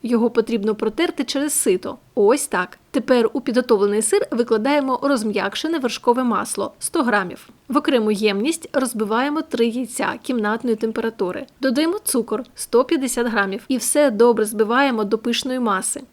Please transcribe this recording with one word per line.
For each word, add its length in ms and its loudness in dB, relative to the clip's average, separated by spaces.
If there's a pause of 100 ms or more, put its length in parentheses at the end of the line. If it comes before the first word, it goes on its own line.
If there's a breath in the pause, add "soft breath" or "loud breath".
Його 260 2
потрібно 460 0
протерти 480 -2
через 300 -4
сито. 440 0 (180)
Ось 320 4
так. 300 -4 (140)
Тепер 420 2
у 80 -4
підготовлений 600 2
сир 300 0
викладаємо 720 0
розм'якшене 760 -2
вершкове 440 0
масло 560 -2
сто 240 -2
грамів. 460 -2 (180)
В 100 0
окрему 340 2
ємність 640 0
розбиваємо 680 0
три 260 0
яйця 460 -4 (100)
кімнатної 520 -2
температури. 680 -4 (160)
Додаємо 420 0
цукор 400 -2 (120)
сто 280 2
п'ятдесят 440 -2
грамів 400 -2
і 100 0
все 340 2
добре 340 4
збиваємо 580 0
до 140 0
пишної 420 -2
маси. 420 -2 (120)